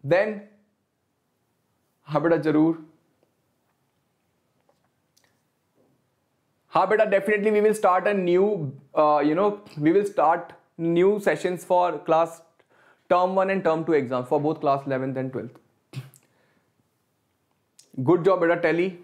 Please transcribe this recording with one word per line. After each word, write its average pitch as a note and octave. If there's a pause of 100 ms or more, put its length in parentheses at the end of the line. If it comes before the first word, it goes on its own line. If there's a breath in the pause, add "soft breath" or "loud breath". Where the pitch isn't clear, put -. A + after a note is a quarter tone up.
Then, F#3 (1800)
हाँ D3
बेटा, E3
जरूर, D#3 (4000)
हाँ F3+
बेटा, G#3+
definitely G3+
we G#3
will G#3
start F#3
a G#3
new, F#3 (480)
uh, D3+
you D#3
know, G3 (380)
we D#3+
will G3+
start E3+ (460)
new F#3 (160)
sessions E3
for F3+ (240)
class E3 (680 soft breath)
term F#3
one G3
and F#3+
term D#3+
two D#3+
exam B2+
for D3
both -
class C#3
eleventh C3
and C3
twelfth। - (2000)
Good F3
job F3+
बेटा, E3+
tally। E3+ (140)